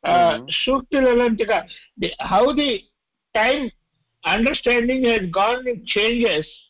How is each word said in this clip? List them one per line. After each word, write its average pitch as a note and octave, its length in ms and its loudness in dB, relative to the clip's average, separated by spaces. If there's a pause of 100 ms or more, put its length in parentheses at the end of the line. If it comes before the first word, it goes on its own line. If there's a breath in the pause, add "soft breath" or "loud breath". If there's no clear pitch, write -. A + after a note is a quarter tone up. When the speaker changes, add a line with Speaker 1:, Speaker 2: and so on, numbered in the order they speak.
Speaker 1:
Uh, D#3 40 -2
Speaker 2:
Mm-hmm. E3 400 2
Speaker 1:
सूक्तिललान्तिका, A#3+ 1160 0 (320 loud breath)
the, E3+ 100 -4 (220)
how A#3 220 4
the C4+ 240 -2 (580)
time B3 360 0 (540)
understanding A#3+ 800 0
has A3 260 0
gone A#3 360 0
in A#3+ 180 -6
changes G#3+ 640 0 (220)